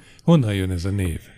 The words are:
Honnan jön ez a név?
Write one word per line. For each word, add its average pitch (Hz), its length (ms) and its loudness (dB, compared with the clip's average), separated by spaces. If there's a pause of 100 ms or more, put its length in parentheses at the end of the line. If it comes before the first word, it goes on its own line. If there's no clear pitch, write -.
(240)
Honnan 135 300 4
jön 95 180 -2
ez 87 140 -4
a 98 40 -4
név? 95 300 -4 (180)